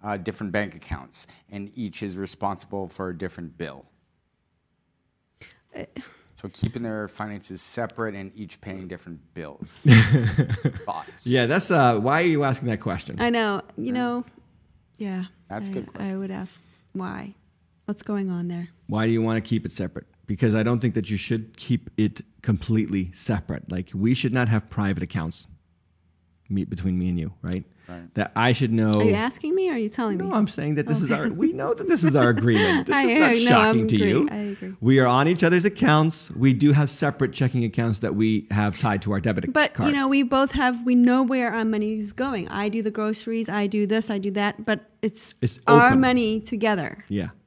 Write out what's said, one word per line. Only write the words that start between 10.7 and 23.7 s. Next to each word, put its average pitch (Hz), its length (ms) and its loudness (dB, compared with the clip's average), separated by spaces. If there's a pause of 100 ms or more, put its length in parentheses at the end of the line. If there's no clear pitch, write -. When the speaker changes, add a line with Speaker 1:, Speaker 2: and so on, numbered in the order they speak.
Speaker 1:
Thoughts? - 420 -10
Speaker 3:
Yeah, 123 200 4
that's, 165 260 0
uh, 123 260 6
why 135 220 2
are 175 60 2
you 151 180 2
asking 131 240 -2
that 107 120 -2
question? - 380 -6
Speaker 2:
I 240 120 0
know. 220 320 0 (140)
You 226 100 -8
Speaker 1:
Yeah. 254 60 -4
Speaker 2:
know, 247 320 -4 (760)
yeah. 185 260 -6 (240)
Speaker 1:
That's 202 200 -8
a 196 40 -8
Speaker 2:
I, - 20 -8
Speaker 1:
good - 140 -8
question. 196 260 -8
Speaker 2:
I 190 40 -6
would 190 120 -8
ask 190 300 -12 (320)
why. 190 420 -10 (520)
What's 208 160 -6
going 196 280 -4
on 175 180 -4
there? 175 200 -8 (180)
Speaker 3:
Why 110 200 0
do 117 60 2
you 113 100 2
wanna 113 180 0
keep 110 260 -2
it 90 60 -8
separate? - 340 -8 (200)
Because 107 280 0
I 110 80 2
don't 120 160 2
think 113 160 0
that 107 160 -4
you 104 60 -2
should 113 400 -6
keep - 400 -4
it 107 240 0 (220)
completely 101 720 -2
separate. - 580 -6